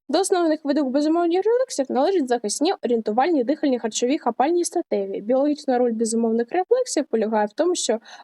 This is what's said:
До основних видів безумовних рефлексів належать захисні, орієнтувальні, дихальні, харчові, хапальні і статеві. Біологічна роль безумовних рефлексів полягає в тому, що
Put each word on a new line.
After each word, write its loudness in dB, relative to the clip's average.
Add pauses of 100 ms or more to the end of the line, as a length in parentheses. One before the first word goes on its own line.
До 2
основних 2
видів 0
безумовних 2
рефлексів 0
належать 0
захисні, -2 (100)
орієнтувальні, 0
дихальні, 0
харчові, -2
хапальні 0
і -2
статеві. -4
Біологічна 0
роль 2
безумовних 0
рефлексів 0
полягає 0
в -6
тому, 0
що -2 (240)